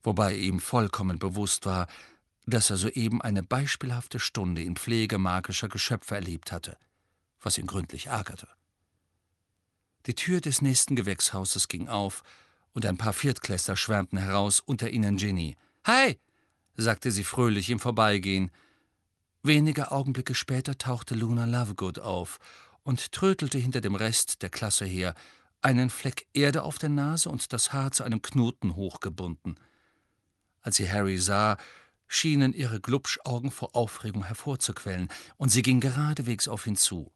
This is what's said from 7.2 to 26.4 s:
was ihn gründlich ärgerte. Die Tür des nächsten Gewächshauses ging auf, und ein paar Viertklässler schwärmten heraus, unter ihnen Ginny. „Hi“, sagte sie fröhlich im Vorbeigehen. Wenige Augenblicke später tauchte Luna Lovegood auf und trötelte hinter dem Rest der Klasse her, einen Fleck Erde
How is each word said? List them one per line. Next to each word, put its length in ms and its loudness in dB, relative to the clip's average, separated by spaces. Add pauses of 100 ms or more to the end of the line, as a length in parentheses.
was 160 -2
ihn 100 -6
gründlich 420 -6
ärgerte. 400 -6 (1600)
Die 100 -2
Tür 280 0
des 180 0
nächsten 360 4
Gewächshauses 720 0
ging 200 -6
auf, 340 -2 (540)
und 100 -2
ein 120 2
paar 140 0
Viertklässler 640 0
schwärmten 420 0
heraus, 400 2
unter 320 -2
ihnen 260 2
Ginny. 400 -2 (280)
„Hi“, 340 4 (580)
sagte 360 2
sie 100 0
fröhlich 480 2
im 80 0
Vorbeigehen. 720 2 (920)
Wenige 480 4
Augenblicke 420 -2
später 420 -2
tauchte 380 -4
Luna 300 2
Lovegood 560 -2
auf 400 -6 (420)
und 300 -2
trötelte 460 2
hinter 220 0
dem 140 0
Rest 480 0
der 80 -6
Klasse 360 -2
her, 280 -2 (480)
einen 260 4
Fleck 460 -6
Erde 300 2